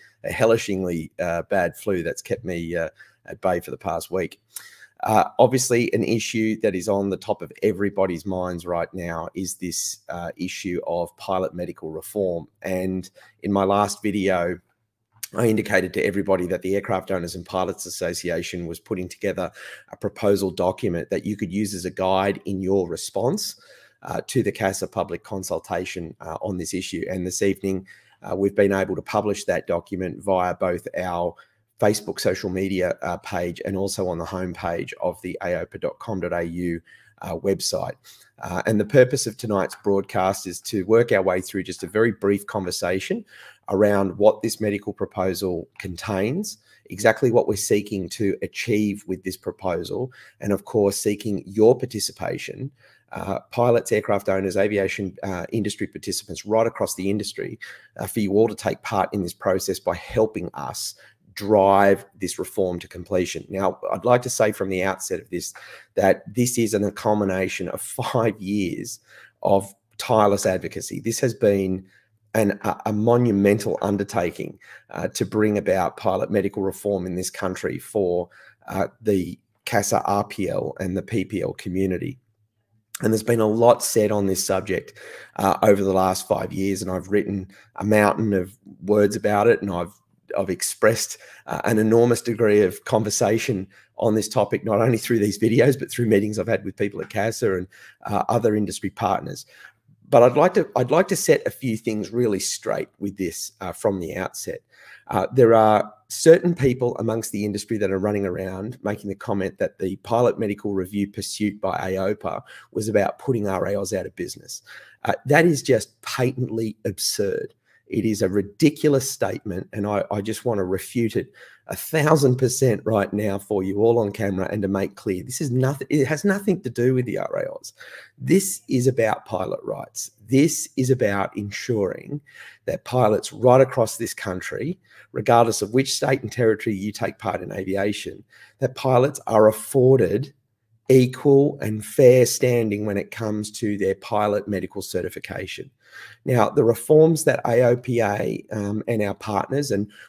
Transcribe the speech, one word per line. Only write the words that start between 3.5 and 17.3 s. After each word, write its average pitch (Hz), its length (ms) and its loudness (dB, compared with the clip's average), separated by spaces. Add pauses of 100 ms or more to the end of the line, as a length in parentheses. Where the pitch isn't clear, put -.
for - 100 -12
the - 60 -10
past 82 340 -6
week. 87 280 -4 (640)
Uh, 107 220 4 (120)
obviously, 123 560 4
an 113 100 2
issue 110 580 0
that 104 120 0
is 92 160 -4
on 98 220 0
the 90 60 -4
top - 260 -6
of 80 80 -14 (100)
everybody's 95 640 0
minds 90 400 -6
right 87 280 -4
now 85 420 -6
is 90 220 -6
this, - 420 -8 (100)
uh, 85 280 -8
issue 90 500 -6
of 85 300 -4
pilot 92 360 -4
medical 85 380 -10
reform. 85 560 -4 (160)
And 92 440 -4 (360)
in 101 100 -2
my 98 100 2
last 101 380 2
video, 92 560 0 (760)
I 113 100 2
indicated 98 480 2
to - 100 0
everybody 92 440 0
that 90 160 -4
the 95 100 -2
Aircraft 98 380 -2
Owners 87 240 -4